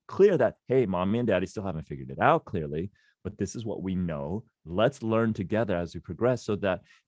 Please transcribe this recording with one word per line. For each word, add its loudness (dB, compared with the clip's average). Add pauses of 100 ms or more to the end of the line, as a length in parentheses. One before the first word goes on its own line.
clear 6
that, 2 (120)
hey, 4
mommy 0
and -2
daddy 2
still -10
haven't -6
figured -10
it -10
out 4
clearly, -4 (340)
but -8
this -4
is -8
what -6
we -2
know. -4 (200)
Let's 0
learn 2
together -2
as -4
we -10
progress 0
so -2
that -2 (260)